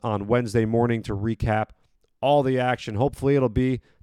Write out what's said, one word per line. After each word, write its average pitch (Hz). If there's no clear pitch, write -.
on 104
Wednesday 117
morning, 117
to 110
recap 107
all 143
the 131
action. 123
Hopefully 135
it'll 131
be, 127